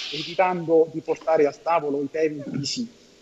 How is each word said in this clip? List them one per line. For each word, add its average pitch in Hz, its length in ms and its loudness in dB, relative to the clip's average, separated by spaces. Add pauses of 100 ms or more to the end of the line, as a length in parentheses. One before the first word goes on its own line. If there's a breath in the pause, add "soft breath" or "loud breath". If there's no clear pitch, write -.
(120)
evitando 165 800 2
di 160 80 -8
portare 156 460 2
al 139 140 -6
tavolo 147 420 0
i 139 80 -6
temi 156 360 -2
divisivi. 143 440 -6 (320)